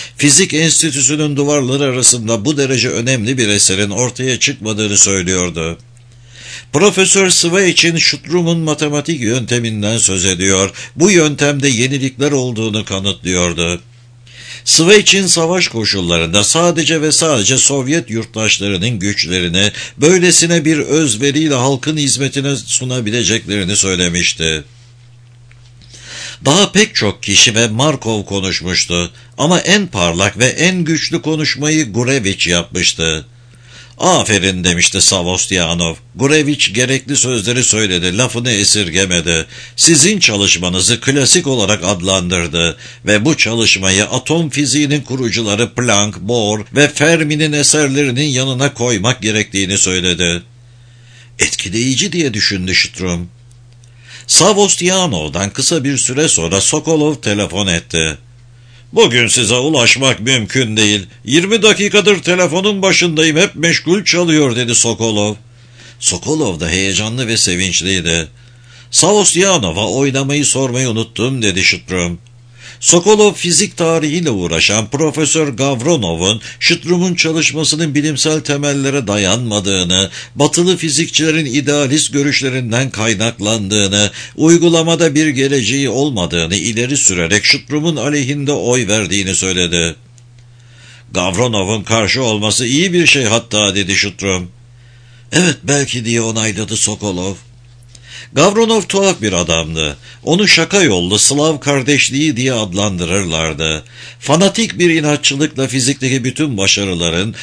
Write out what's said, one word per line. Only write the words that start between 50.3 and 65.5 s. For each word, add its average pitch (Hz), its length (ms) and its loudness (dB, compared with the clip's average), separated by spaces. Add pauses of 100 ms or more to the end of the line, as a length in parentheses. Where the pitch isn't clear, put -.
"Etkileyici." 131 720 -2
diye 151 220 -2
düşündü 95 420 -2
Şütrum. 87 540 -4 (960)
Savostianov'dan 170 1200 0
kısa 135 340 -2
bir 139 140 -2
süre 139 300 0
sonra 85 340 0
Sokolov 151 540 0
telefon 101 520 -2
etti. 80 500 -2 (760)
"Bugün 123 340 4
size 117 280 2
ulaşmak 131 640 2
mümkün 117 580 0
değil. 104 280 2 (200)
Yirmi 180 360 2
dakikadır 202 600 2
telefonun 180 600 0
başındayım, 165 560 2
hep 156 180 0
meşgul 165 480 0
çalıyor." 156 520 2
dedi 120 200 -2
Sokolov. 107 600 0 (640)